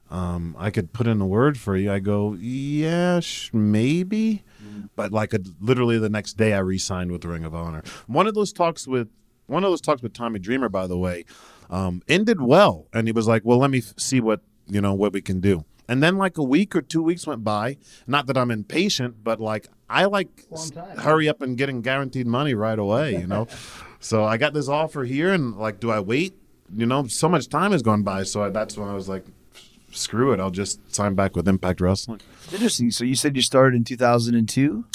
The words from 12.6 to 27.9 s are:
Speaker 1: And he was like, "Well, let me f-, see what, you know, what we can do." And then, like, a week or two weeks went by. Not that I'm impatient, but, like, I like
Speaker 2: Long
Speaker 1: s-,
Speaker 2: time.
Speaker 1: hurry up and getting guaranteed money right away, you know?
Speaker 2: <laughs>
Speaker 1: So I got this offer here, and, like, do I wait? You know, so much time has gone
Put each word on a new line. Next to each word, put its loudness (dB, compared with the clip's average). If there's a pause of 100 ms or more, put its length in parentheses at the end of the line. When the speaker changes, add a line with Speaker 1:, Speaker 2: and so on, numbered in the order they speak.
Speaker 1:
And 0
he 0
was 2
like, 4
"Well, 6
let 4
me 0
f-, -10
see 0
what, 2 (260)
you -2
know, 2
what 0
we -2
can -2
do." 2 (240)
And 2
then, 4
like, -2
a -2
week 2
or 2
two -2
weeks -2
went -6
by. -2 (300)
Not 0
that 0
I'm 0
impatient, -2
but, -2
like, -4 (220)
I 2
like -2
Speaker 2:
Long -12
Speaker 1:
s-, -8
Speaker 2:
time. -16
Speaker 1:
hurry 2
up -2
and -6
getting -2
guaranteed -2
money 0
right 0
away, 0
you -6
know? -2
Speaker 2:
<laughs> -16 (420)
Speaker 1:
So 0
I 2
got 0
this -4
offer -4
here, -2
and, -2
like, -4
do -4
I 0
wait? -2 (400)
You -2
know, 0
so 0
much 2
time 2
has 2
gone 4